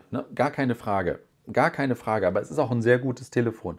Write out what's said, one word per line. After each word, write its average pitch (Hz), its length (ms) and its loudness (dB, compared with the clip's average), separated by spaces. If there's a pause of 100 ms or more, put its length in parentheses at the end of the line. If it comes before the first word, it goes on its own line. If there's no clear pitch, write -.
(120)
ne? - 220 -6
Gar 131 160 0
keine 131 240 -2
Frage, 95 460 -2 (340)
gar 147 160 4
keine 135 260 -2
Frage, 107 300 -2
aber 92 160 2
es - 80 -10
ist - 80 -6
auch 131 140 0
ein 120 100 0
sehr 123 160 6
gutes 123 320 -6
Telefon. 110 500 -2